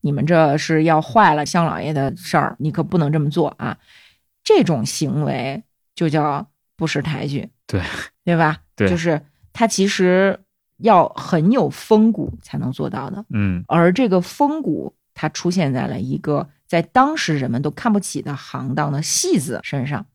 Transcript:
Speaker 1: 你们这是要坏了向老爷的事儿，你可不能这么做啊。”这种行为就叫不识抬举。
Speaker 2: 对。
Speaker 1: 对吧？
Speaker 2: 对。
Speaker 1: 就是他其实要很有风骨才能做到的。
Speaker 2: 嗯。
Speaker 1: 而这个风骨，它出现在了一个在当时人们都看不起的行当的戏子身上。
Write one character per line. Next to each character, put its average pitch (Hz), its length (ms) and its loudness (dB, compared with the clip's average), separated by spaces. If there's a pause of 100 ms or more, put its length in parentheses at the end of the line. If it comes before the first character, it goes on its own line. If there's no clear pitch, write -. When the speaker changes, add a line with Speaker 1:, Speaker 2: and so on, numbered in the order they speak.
Speaker 1:
你 143 100 0
们 143 120 0
这 156 320 4
是 156 280 0
要 160 180 4
坏 170 320 4
了 151 100 0
向 165 220 0
老 95 160 -4
爷 139 100 -6
的 139 240 -2
事 - 220 -2
儿， - 220 0
你 151 100 -2
可 151 140 -4
不 175 160 0
能 147 120 2
这 160 80 0
么 143 120 0
做 151 160 0 (100)
啊。” - 180 -6 (720)
这 - 180 4
种 135 220 0
行 151 380 -4
为 135 400 -6 (320)
就 170 120 -2
叫 147 400 -2 (300)
不 165 80 -4
识 151 160 -2
抬 151 240 -6
举。 143 240 -6 (160)
Speaker 2:
对。 95 160 -4 (420)
Speaker 1:
对 170 140 2
吧？ - 220 2 (160)
Speaker 2:
对。 208 120 2
Speaker 1:
就 - 80 2
是 165 240 0 (320)
他 240 140 0
其 196 220 2
实 190 520 2 (380)
要 185 320 6
很 170 420 0
有 226 160 2
风 220 440 4
骨 156 200 -4 (120)
才 - 160 -8
能 127 120 -4
做 - 160 -6
到 - 220 -8
的。 202 220 -10
Speaker 2:
嗯。 98 360 -2
Speaker 1:
而 170 240 4
这 240 160 2
个 180 140 2
风 294 400 -2
骨， 147 320 -6 (220)
它 - 140 -6
出 - 200 -4
现 170 240 0
在 131 140 -2
了 120 120 -6
一 131 200 -4
个 147 280 -4 (200)
在 170 160 0
当 277 340 2
时 151 220 -2
人 123 100 -4
们 120 140 -2
都 147 80 -2
看 226 200 -2
不 202 80 2
起 - 220 -8
的 143 140 -10
行 131 400 -8
当 151 160 -2
的 143 100 -4
戏 339 380 0
子 127 240 -6
身 135 240 -4
上。 127 260 -6